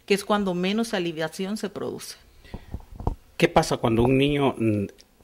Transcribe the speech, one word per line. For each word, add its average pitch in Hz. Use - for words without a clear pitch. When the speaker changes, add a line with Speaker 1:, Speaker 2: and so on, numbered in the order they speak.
Speaker 1:
que -
es 196
cuando 202
menos 202
salivación 175
se 208
produce. -
Speaker 2:
¿Qué 165
pasa 156
cuando 113
un 131
niño, 143
mm, 107